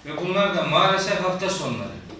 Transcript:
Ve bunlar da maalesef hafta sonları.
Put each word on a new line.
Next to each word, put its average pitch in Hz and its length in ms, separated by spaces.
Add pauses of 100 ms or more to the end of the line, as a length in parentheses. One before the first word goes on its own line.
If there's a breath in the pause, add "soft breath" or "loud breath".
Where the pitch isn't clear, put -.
Ve 151 100
bunlar 185 400
da 165 60
maalesef 190 580
hafta 185 300
sonları. 110 480 (220)